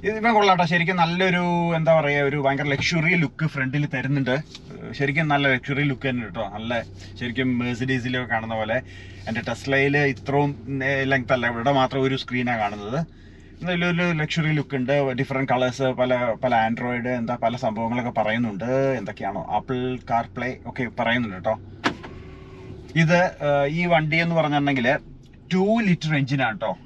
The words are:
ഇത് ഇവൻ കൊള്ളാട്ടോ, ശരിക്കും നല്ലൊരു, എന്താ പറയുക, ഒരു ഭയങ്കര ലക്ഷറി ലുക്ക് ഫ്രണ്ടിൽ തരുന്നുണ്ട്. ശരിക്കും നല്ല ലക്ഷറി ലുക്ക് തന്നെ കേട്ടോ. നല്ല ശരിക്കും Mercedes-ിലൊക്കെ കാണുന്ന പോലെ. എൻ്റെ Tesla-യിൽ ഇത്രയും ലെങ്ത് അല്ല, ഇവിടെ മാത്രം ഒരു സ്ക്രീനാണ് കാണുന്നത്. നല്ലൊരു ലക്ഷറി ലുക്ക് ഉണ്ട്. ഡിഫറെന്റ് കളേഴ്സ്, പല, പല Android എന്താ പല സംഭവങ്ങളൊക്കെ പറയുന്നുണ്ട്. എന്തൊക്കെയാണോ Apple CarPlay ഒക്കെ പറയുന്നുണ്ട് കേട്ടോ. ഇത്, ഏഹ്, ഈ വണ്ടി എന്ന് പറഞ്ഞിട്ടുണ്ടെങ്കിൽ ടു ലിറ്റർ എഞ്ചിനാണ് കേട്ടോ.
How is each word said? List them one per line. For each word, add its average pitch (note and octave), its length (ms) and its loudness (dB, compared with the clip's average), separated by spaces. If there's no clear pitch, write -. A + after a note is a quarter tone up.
ഇത് G#3+ 140 0
ഇവൻ A3+ 180 2
കൊള്ളാട്ടോ, F#3+ 340 6
ശരിക്കും F3 320 2
നല്ലൊരു, F3+ 400 2
എന്താ D#3+ 220 4
പറയുക, C#3+ 300 2
ഒരു D3 160 -2
ഭയങ്കര C3+ 280 2
ലക്ഷറി E3 400 2
ലുക്ക് D#3 300 -4
ഫ്രണ്ടിൽ C#3+ 320 -2
തരുന്നുണ്ട്. C3 400 0
ശരിക്കും C#3 360 0
നല്ല C#3+ 200 2
ലക്ഷറി C#3 360 -2
ലുക്ക് C3 200 -2
തന്നെ B2 140 -2
കേട്ടോ. G#2+ 200 -6
നല്ല A2+ 180 -6
ശരിക്കും B2 300 -2
Mercedes-ിലൊക്കെ B2 720 -2
കാണുന്ന A2+ 280 -2
പോലെ. A2 160 0
എൻ്റെ A2+ 220 -4
Tesla-യിൽ C#3 460 2
ഇത്രയും C#3+ 380 0
ലെങ്ത് C3+ 240 2
അല്ല, A#2+ 180 0
ഇവിടെ A#2 260 2
മാത്രം C3 280 2
ഒരു C3 160 0
സ്ക്രീനാണ് B2 400 -2
കാണുന്നത്. G#2 340 -4
നല്ലൊരു F3 380 0
ലക്ഷറി D#3 360 0
ലുക്ക് C#3+ 220 -2
ഉണ്ട്. B2+ 140 2
ഡിഫറെന്റ് C3+ 340 -2
കളേഴ്സ്, B2+ 340 2
പല, B2+ 120 4
പല B2+ 100 2
Android B2 380 -2
എന്താ A#2+ 260 -4
പല A#2 180 0
സംഭവങ്ങളൊക്കെ A#2 560 -2
പറയുന്നുണ്ട്. A2 500 -2
എന്തൊക്കെയാണോ G2+ 440 -6
Apple B2+ 260 -4
CarPlay A#2+ 400 -2
ഒക്കെ B2 160 -4
പറയുന്നുണ്ട് A2+ 380 0
കേട്ടോ. A2 180 -2
ഇത്, F3 160 6
ഏഹ്, C#3+ 200 4
ഈ F3 60 0
വണ്ടി D#3 300 2
എന്ന് E3+ 140 0
പറഞ്ഞിട്ടുണ്ടെങ്കിൽ C#3+ 500 2
ടു F#3 120 4
ലിറ്റർ D#3 320 2
എഞ്ചിനാണ് B2 380 0
കേട്ടോ. G2+ 140 -2